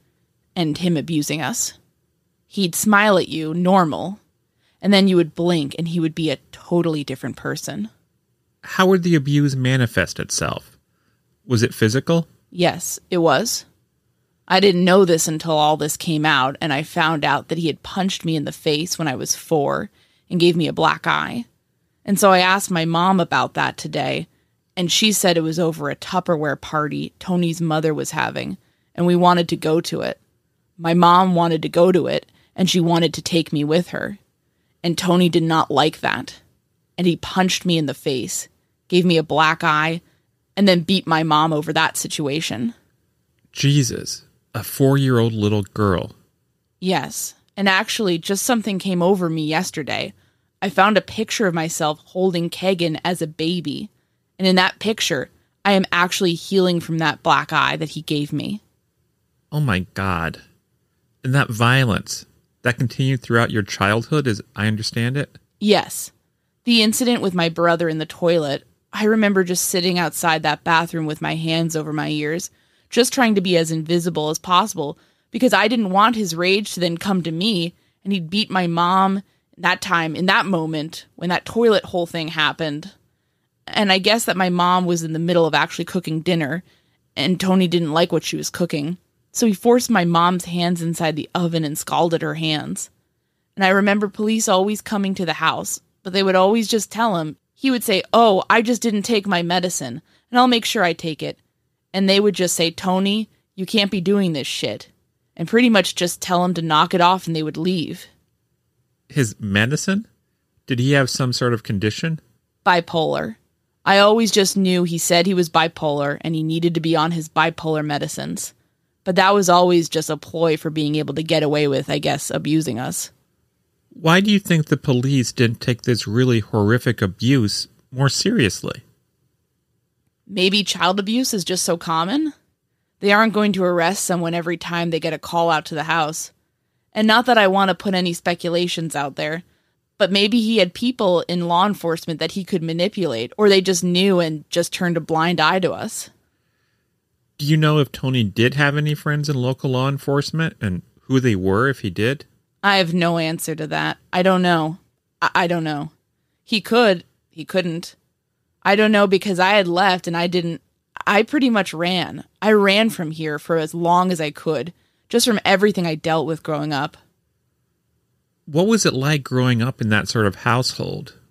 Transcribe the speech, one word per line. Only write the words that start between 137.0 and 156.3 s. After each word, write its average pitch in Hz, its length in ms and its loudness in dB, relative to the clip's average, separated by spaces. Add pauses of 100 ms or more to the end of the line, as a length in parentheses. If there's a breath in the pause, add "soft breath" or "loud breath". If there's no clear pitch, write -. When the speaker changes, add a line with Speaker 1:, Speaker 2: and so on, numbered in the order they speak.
Speaker 1:
not 226 200 4
that 240 100 4
I 202 120 6
want 190 200 2
to 180 60 0
put 202 180 -4
any 180 220 0
speculations 170 800 -4
out 143 200 -6
there, 156 260 -6 (540)
but 185 140 2
maybe 202 300 2
he 220 180 0
had 180 160 2
people 214 540 0
in 175 180 -2
law 175 200 2
enforcement 165 520 -4
that 165 140 -4
he 196 100 -6
could 170 220 -4
manipulate, 165 760 -2
or 208 100 4
they 190 120 6
just 185 240 0
knew 180 340 2
and 156 320 -2
just 170 220 -2
turned 175 240 -2
a 165 40 0
blind 160 400 0
eye 170 200 2
to 147 120 0
us. - 380 -10 (1300)
Speaker 2:
Do 143 80 -6
you 156 100 4
know 151 220 4
if 139 140 0
Tony 131 320 0
did 113 300 2
have 143 220 2
any 151 180 0
friends 147 340 -4
in 143 80 -2
local 127 340 -2
law 127 180 0
enforcement 143 720 -2
and 90 220 -4 (200)
who 131 180 0
they 120 160 2
were 95 320 2
if 131 120 -4
he 98 100 -4
did? 110 360 -4 (340)
Speaker 1:
I 196 180 2
have 170 140 0
no 170 260 0
answer 160 360 -4
to 156 140 -8
that. 151 300 -4 (140)
I 180 100 0
don't 185 200 4
know. 165 360 0 (440)
I, - 120 0
I 180 120 2
don't 170 180 -2
know. 151 280 -6 (500)